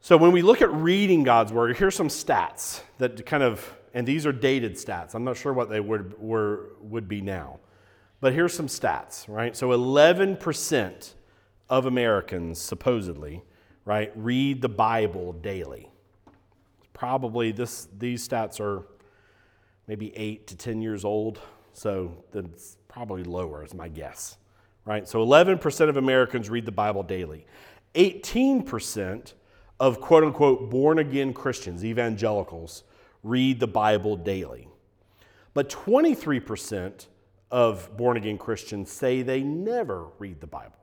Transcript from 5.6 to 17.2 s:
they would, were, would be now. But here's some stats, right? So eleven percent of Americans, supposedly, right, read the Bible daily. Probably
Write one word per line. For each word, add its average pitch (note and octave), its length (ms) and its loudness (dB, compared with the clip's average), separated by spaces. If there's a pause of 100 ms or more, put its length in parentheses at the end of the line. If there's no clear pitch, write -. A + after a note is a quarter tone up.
they G#2+ 80 -2
would, G#2 400 -6
were, G#2+ 640 -4
would G#2+ 260 -10
be G2+ 140 -6
now. F2 400 -8 (600)
But C3 120 4
here's E3+ 200 0
some D3+ 140 -6
stats, - 600 -4
right? A2+ 280 -4
So B2+ 140 0
eleven D3+ 680 6
percent B2+ 760 -4 (560)
of B2+ 160 2
Americans, G2 760 0
supposedly, E2+ 840 -4 (400)
right, G#2+ 320 -2
read B2+ 440 0
the B2 80 -2
Bible G#2 680 0
daily. D#2+ 540 -10 (1080)
Probably A#2+ 580 -2